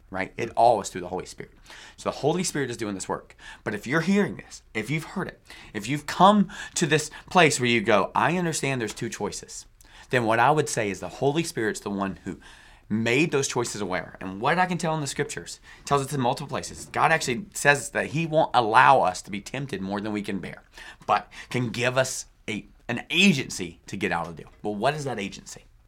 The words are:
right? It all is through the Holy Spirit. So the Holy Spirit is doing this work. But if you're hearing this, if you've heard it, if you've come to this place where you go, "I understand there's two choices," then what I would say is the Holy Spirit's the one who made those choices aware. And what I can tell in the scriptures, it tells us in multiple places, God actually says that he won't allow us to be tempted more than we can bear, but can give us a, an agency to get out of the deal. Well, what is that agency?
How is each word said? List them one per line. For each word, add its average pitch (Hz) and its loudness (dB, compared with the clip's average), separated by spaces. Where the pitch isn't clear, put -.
right? 92 -6
It 113 -6
all 117 4
is - -8
through 92 -8
the 87 -10
Holy 90 -6
Spirit. - -16
So - -6
the - -4
Holy 165 0
Spirit 139 -2
is 113 -8
doing 104 -4
this 90 -10
work. - -6
But 107 -4
if 101 -10
you're 147 0
hearing 180 2
this, - -18
if 110 -6
you've 151 -4
heard - -8
it, - -16
if 107 -8
you've 147 -4
come 202 6
to 170 2
this 151 2
place 165 6
where 123 2
you 117 4
go, 101 4
"I 135 2
understand 143 -2
there's 107 -6
two 117 -8
choices," - -10
then 123 2
what 113 4
I 123 6
would 151 2
say 110 -2
is 92 -4
the 90 -8
Holy 143 0
Spirit's 107 -4
the 104 -8
one 98 -4
who 90 -8
made 120 2
those 139 0
choices 117 -4
aware. 90 -6
And 95 -10
what 147 0
I 185 2
can 175 -2
tell 160 -2
in 156 -4
the 139 -6
scriptures, - -8
it - -20
tells 143 0
us 143 -8
in 143 -2
multiple 131 -2
places, 90 -8
God 139 2
actually 143 0
says 143 4
that 101 0
he 147 -2
won't 156 2
allow 123 8
us 90 0
to - -16
be 101 -6
tempted 127 -8
more 98 -4
than 107 -4
we 104 -2
can 101 -6
bear, 87 -12
but 104 2
can 123 -2
give 120 -2
us - 0
a, 107 -6
an 120 -4
agency 139 2
to - -10
get 95 -2
out 85 -2
of 85 -12
the - -16
deal. - -20
Well, 104 -4
what 120 0
is 151 -8
that 123 -6
agency? - -10